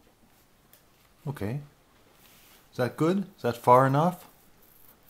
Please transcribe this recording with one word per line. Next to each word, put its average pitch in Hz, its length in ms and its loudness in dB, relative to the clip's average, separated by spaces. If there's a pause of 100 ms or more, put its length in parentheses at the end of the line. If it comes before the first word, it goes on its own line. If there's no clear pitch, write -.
(1300)
Okay. 131 340 -8 (1120)
Is - 60 -20
that 120 220 -6
good? 175 260 -2 (120)
Is - 60 -20
that 120 140 -4
far 127 300 6
enough? 151 420 -2 (800)